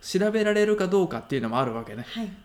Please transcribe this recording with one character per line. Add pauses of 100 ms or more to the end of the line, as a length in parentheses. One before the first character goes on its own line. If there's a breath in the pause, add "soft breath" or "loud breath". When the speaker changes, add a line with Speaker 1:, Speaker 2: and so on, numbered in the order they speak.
Speaker 1:
調
べ
ら
れ
る
か
ど
う
か
っ
て
い
う
の
も
あ
る
わ
け
ね。
Speaker 2:
は
い。 (160)